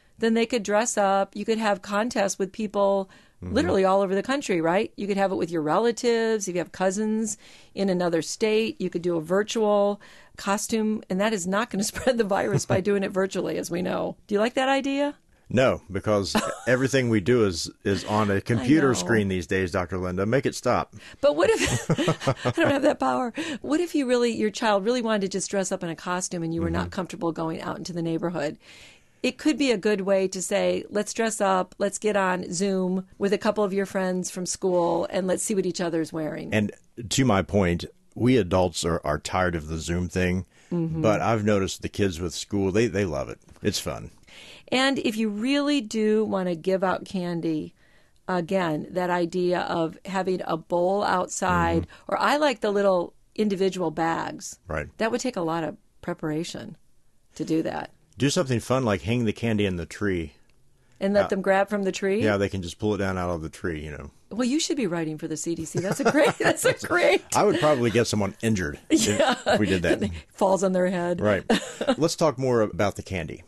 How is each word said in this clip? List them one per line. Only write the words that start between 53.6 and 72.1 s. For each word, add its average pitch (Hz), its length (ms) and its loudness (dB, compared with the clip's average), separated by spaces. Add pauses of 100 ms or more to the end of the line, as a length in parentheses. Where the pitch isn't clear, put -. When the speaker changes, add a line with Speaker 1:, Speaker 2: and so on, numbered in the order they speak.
Speaker 1:
bags. 165 760 -4
Speaker 2:
Right. 78 200 -4 (100)
Speaker 1:
That 220 140 0
would 240 100 -2
take 247 140 -6
a 185 60 -4
lot 165 220 -2
of - 140 -8 (240)
preparation 160 760 -6 (580)
to 165 100 -6
do 160 180 0
that. - 280 -6 (260)
Speaker 2:
Do 139 120 2
something 131 300 2
fun 131 260 0
like 101 160 2
hang 117 240 0
the 104 80 2
candy 107 320 0
in 92 120 0
the 82 80 -6
tree. 85 480 -4 (680)
Speaker 1:
And 196 160 0
let 202 100 6
Speaker 2:
Uh, - 40 -6
Speaker 1:
them 190 120 -2
grab 196 280 2
from 202 140 -2
the 190 80 0
tree? 196 300 -2
Speaker 2:
Yeah, 104 160 4
they 98 120 2
can 95 120 -4
just 85 160 -8
pull 104 160 0
it 95 60 -2
down 95 180 0
out 90 140 -2
of 80 100 -4
the 78 80 -8
tree, 78 340 -6
you 78 60 -10
know. 69 220 -12 (180)
Speaker 1:
Well, 233 180 -2
you 277 120 0
should 311 180 -2
be 240 80 -2
writing 160 320 -4
for 160 100 -10
the 160 80 -4
C 165 200 -4
D 160 100 -8
C. - 140 -6
That's 190 200 -4
a 240 120 2
great, 277 260 2
<laughs> - 20 -20
that's - 240 0
a 494 100 4
great - 500 2 (120)
Speaker 2:
I - 80 4
would 214 160 4
probably 131 300 4
get 113 160 4
someone 104 380 0
injured 90 340 0 (120)
if, 254 180 4
Speaker 1:
Yeah. - 280 2 (120)
Speaker 2:
if 208 120 4
we 107 60 4
did - 160 2
that. - 120 2
Speaker 1:
<laughs> - 80 0
And - 20 0
it 190 80 -2 (160)
falls 190 360 2
on 185 100 2
their 180 180 2
head. 175 280 -2
Speaker 2:
Right. 202 240 2 (280)
Speaker 1:
<laughs> - 260 -2
Speaker 2:
Let's 160 180 2